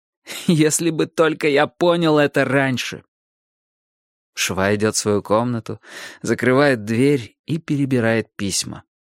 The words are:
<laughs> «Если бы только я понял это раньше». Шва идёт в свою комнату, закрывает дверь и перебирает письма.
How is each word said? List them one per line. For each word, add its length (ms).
<laughs> 200
«Если 440
бы 160
только 420
я 180
понял 520
это 260
раньше». 600
Шва 400
идёт 220
в 20
свою 240
комнату, 580
закрывает 640
дверь 600
и 100
перебирает 800
письма. 480